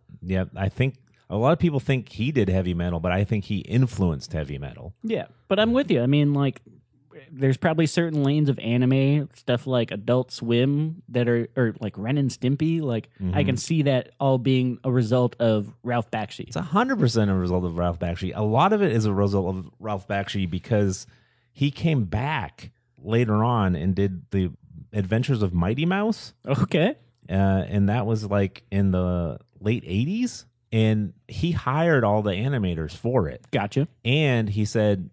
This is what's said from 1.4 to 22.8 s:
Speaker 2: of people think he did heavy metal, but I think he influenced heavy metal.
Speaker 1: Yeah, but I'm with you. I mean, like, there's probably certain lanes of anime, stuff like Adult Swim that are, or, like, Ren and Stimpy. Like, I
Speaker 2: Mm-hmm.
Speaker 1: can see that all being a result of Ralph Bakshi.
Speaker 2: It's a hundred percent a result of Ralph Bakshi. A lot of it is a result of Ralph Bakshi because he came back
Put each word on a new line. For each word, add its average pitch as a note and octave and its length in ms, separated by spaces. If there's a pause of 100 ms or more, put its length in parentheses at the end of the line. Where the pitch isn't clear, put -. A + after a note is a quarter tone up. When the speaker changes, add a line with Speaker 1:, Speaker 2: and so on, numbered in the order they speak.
Speaker 2:
of E3+ 60
people D3+ 220
think B2+ 280
he A#2+ 240
did A#2 160
heavy F2+ 240
metal, F2 280
but F2 120
I G2 120
think G#2 200
he G#2 140
influenced F#2 760
heavy C#2+ 260
metal. C2+ 440
Speaker 1:
Yeah, A3 240 (220)
but G3 120
I'm A3+ 120
with C4 180
you. D3 120
I A#2+ 40
mean, D3 260
like, C#3 300 (720)
there's C3 240
probably D#3+ 300
certain D#3 360
lanes C#3+ 260
of C3 120
anime, C3 720
stuff - 320
like B2 240
Adult A#2+ 400
Swim C#3+ 800
that A#2+ 200
are, A#2+ 280
or, A#2 240
like, G#2 180
Ren A#2 200
and C#3 120
Stimpy. D3+ 500
Like, A#2+ 280 (100)
I G2 60
Speaker 2:
Mm-hmm. F#2 220
Speaker 1:
can C3 120
see D#3+ 240
that C3+ 280 (100)
all C3+ 180
being B2+ 460
a C3 80
result B2 460
of A2 320 (120)
Ralph A#2+ 280
Bakshi. - 360
Speaker 2:
It's - 100
a E3 60
hundred G#3 360
percent A2+ 320
a F#2+ 40
result F2+ 300
of E2+ 120
Ralph F2 220
Bakshi. F2 360
A G#2+ 100
lot C3+ 280
of G#3+ 80
it F#3+ 120
is A2 140
a G#2 60
result G2 420
of F#2 160 (100)
Ralph G2+ 280
Bakshi G2 400
because F#2+ 580 (460)
he C#3+ 180
came D3 340
back A2 640 (320)